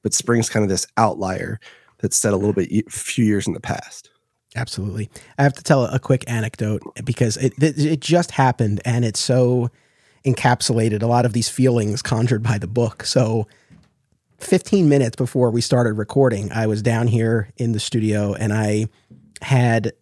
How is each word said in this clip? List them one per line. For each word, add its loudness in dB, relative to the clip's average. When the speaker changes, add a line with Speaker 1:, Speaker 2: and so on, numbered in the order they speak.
Speaker 1:
But -4
spring's 0
kind 0
of 0
this -2
outlier -2
that's -2
set 2
a 2
little 0
bit, -2
y-, 2
few -4
years 2
in -4
the -8
past. -10
Speaker 2:
Absolutely. -6
I 2
have 4
to -16
tell 4
a -2
quick 0
anecdote -4
because -2
it, -2
it, 2
it 0
just 0
happened, 0
and 0
it's -4
so 2
encapsulated 0
a 0
lot 4
of 0
these -2
feelings 0
conjured 0
by 0
the -6
book. -2
So 0
fifteen 2
minutes 2
before 0
we 0
started 2
recording, 0
I 0
was -2
down 0
here 2
in -2
the -2
studio, -2
and -2
I 0
had 2